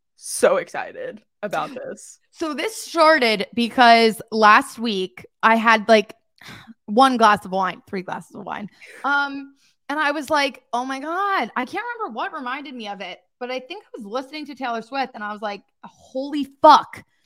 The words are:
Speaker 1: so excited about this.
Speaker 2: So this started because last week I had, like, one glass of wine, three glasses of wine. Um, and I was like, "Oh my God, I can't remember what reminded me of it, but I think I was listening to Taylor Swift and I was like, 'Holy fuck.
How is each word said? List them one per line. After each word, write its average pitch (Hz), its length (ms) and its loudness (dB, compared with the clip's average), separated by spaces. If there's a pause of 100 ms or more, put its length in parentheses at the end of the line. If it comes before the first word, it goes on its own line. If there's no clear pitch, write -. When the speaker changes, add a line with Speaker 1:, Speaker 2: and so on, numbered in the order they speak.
(180)
Speaker 1:
so - 400 0
excited 123 680 -10 (180)
about 160 320 -6
this. - 460 -14 (100)
Speaker 2:
So 311 240 -8
this 349 220 -6
started 277 800 2
because 233 640 4 (100)
last 220 460 4
week 202 480 -6 (160)
I 220 140 4
had, 226 340 4
like, 214 240 4 (720)
one 254 320 4
glass 208 260 4
of 185 80 -12
wine, 185 360 -4
three 185 160 -8
glasses - 320 -12
of 196 100 -16
wine. 180 240 -12 (340)
Um, 277 520 -4 (340)
and 285 100 -6
I 285 120 -2
was 285 180 -8
like, 285 340 -2 (100)
"Oh 247 120 -4
my 269 140 -8
God, 339 560 -4
I 254 100 -4
can't 392 180 -10 (120)
remember 403 200 -10
what 330 180 -8
reminded 269 420 -12
me 220 140 -12
of 196 120 -12
it, 180 180 -14 (200)
but 247 100 -10
I 254 100 -6
think 349 260 -16
I - 100 -20
was 240 100 -16
listening 277 420 -10
to 285 80 -16
Taylor 233 260 -8
Swift 254 340 -8
and 214 80 -12
I 208 80 -8
was 208 100 -12
like, 202 220 -10 (200)
'Holy 285 600 -8 (180)
fuck. - 420 6 (220)